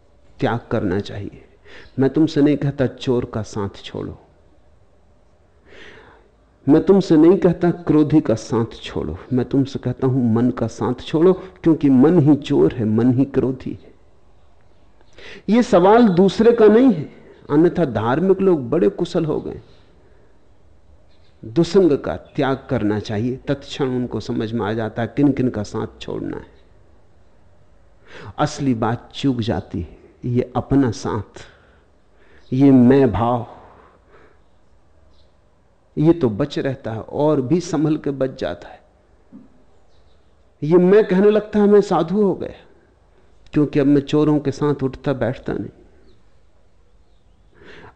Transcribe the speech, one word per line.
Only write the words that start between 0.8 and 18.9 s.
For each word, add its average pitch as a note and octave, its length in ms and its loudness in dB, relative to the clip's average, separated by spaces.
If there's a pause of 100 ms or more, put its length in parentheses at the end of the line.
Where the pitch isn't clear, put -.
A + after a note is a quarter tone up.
चाहिए। G2+ 400 -12 (580)
मैं C3 120 2
तुमसे D3+ 320 0
नहीं D3 140 4
कहता C#3 320 -2
चोर A#2+ 360 -4
का A2+ 180 -8
साथ G2+ 420 -8
छोड़ो, G2 340 -12 (2500)
मैं D3+ 160 4
तुमसे F#3 340 2
नहीं E3 220 6
कहता F3 320 0 (100)
क्रोधी D3+ 400 2
का C3 140 0
साथ A2+ 400 -4
छोड़ो, D2+ 420 -10 (160)
मैं B2 120 0
तुमसे C3 340 -2
कहता B2+ 280 -4
हूं B2+ 160 0 (120)
मन A#2+ 160 0
का - 180 -4
साथ A#2 320 -6
छोड़ो, E3 320 2
क्योंकि D#3 580 0
मन C#3+ 300 6
ही D3 160 6
चोर C#3+ 360 0
है, A2+ 140 -6
मन A2+ 280 2
ही C3+ 120 0
क्रोधी C3 460 -4
है। - 200 -20 (1600)
यह A3+ 140 4
सवाल G#3+ 480 4
दूसरे G3 420 4
का A3+ 140 4
नहीं A#3 260 6
है, D#3 160 -8 (420)
अन्यथा E3 360 2
धार्मिक C#3 540 0
लोग E3+ 300 0
बड़े F3 200 0